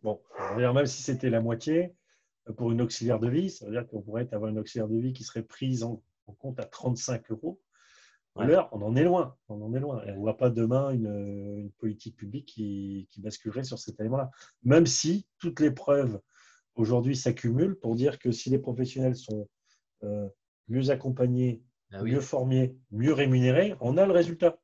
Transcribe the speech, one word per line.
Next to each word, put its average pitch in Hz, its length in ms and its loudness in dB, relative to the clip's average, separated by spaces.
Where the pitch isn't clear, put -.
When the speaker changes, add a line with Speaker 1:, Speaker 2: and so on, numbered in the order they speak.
Speaker 1:
Bon, 107 180 -4
on - 180 -8
va 117 60 0
dire, 123 140 4
même 139 120 4
si - 160 -6
c'était 131 280 -2
la 113 100 2
moitié, 151 540 0
euh, 113 40 -10
pour 117 200 -2
une 117 100 2
auxiliaire 113 380 0
de 117 100 0
vie, 175 180 0
ça - 160 -12
veut 104 80 -10
dire 120 140 -4
qu'on 107 160 -10
pourrait 113 300 -6
avoir 107 180 -4
une 107 80 -4
auxiliaire 107 300 -4
de 110 100 0
vie 127 160 -2
qui 127 80 -14
serait - 220 -8
prise 131 400 -4
en, 117 180 -8
en 104 80 -20
compte 131 260 -12
à 107 40 -8
trente-cinq - 680 -6
euros. 156 300 -8
Speaker 2:
Ouais. 117 120 -2
Speaker 1:
L'heure, 165 260 6
on 107 80 -8
en 110 160 -2
est 143 80 4
loin, 175 320 2
on 107 120 -10
en 110 140 -6
est 131 40 -2
loin. 135 280 -6
Et 104 60 -10
on 98 80 -8
voit 107 180 -2
pas 127 100 4
demain 120 420 2
une, 101 680 -4
une 104 140 -10
politique - 440 -8
publique 117 300 -12
qui, 98 640 -8
qui - 100 -20
basculerait 110 420 -8
sur 127 160 -8
cet - 220 -14
élément-là. 131 300 -2
Même 156 220 8
si 180 400 0
toutes 160 220 -6
les 151 100 4
preuves 135 480 0
aujourd'hui 120 400 2
s'accumulent 131 640 0
pour 117 160 -2
dire 135 240 0
que 123 140 0
si - 160 -6
les 135 100 2
professionnels 127 580 -2
sont, 107 320 -8
euh, 104 240 -6
mieux 131 220 0
accompagnés, 127 720 0
Speaker 2:
Ah 98 100 -8
oui. 113 100 0
Speaker 1:
mieux 139 80 2
formés, 131 540 0
mieux 117 220 2
rémunérés, 135 680 4
on 127 180 0
a 196 80 8
le 190 60 4
résultat. 170 520 4